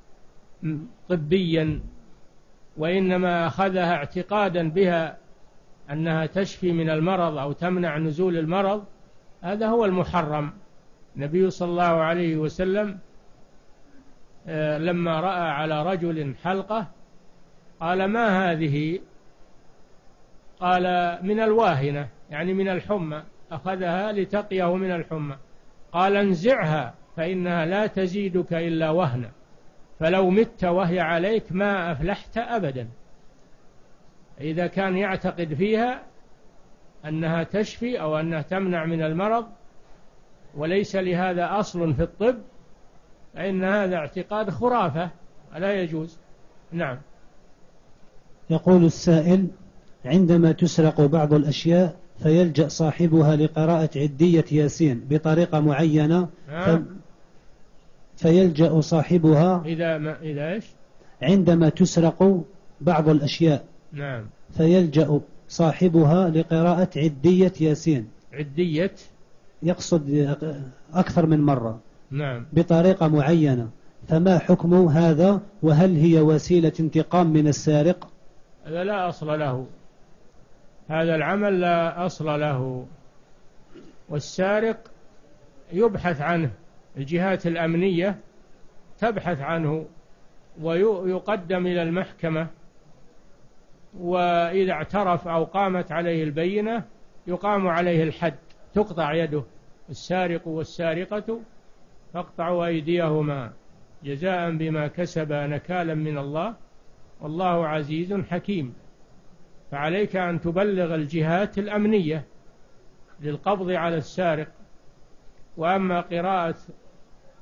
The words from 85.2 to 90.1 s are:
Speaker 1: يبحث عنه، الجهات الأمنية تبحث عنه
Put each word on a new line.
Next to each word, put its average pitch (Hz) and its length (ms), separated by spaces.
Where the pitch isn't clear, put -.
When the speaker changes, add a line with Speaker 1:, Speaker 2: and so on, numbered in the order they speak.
Speaker 1:
يبحث 180 480
عنه، 160 300
الجهات 175 500
الأمنية 170 720
تبحث 185 420
عنه 156 460